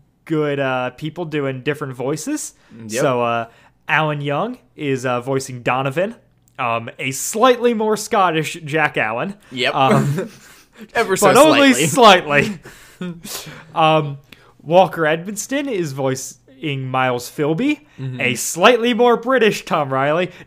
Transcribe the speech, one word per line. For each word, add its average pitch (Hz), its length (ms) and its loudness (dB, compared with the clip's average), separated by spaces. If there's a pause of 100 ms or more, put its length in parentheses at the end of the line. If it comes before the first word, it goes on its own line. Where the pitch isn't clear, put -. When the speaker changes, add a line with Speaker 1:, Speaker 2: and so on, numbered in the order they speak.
(260)
Speaker 1:
good, 147 340 -2
uh, 127 320 -2
people 160 340 -10
doing 139 380 -4
different 139 300 -6
voices. 151 600 -6 (220)
Speaker 2:
Yep. 113 160 -14 (100)
Speaker 1:
So, 127 200 0
uh, 117 280 -2 (400)
Alan 151 320 0
Young 156 360 -4 (180)
is, 135 300 -4
uh, 123 140 -2
voicing 131 440 -6
Donovan, 139 520 -2 (420)
um, 117 400 -4
a 135 140 -6
slightly 240 600 2
more 214 240 -2
Scottish 175 560 0 (100)
Jack 151 340 -2
Allen. 117 380 -4 (160)
Speaker 2:
Yep. 127 240 -2
Speaker 1:
Um, 143 560 2 (280)
Speaker 2:
<laughs> - 340 -20
Ever 190 240 0
so 202 100 4
Speaker 1:
but 185 100 6
only 285 360 6
Speaker 2:
slightly. 160 720 4
Speaker 1:
slightly. - 140 -8 (400)
<laughs> 175 200 -12 (560)
Um, 156 420 2 (460)
Walker 165 400 2
Edmonston 196 680 -4
is 175 220 -4
voicing 135 920 -6
Miles 127 420 -2
Philby, 165 560 -2 (140)
Speaker 2:
Mm-hmm. 131 220 -10
Speaker 1:
a 139 140 0
slightly 226 600 2
more 240 220 4
British 233 480 0
Tom 147 280 -2
Riley. 151 380 0 (160)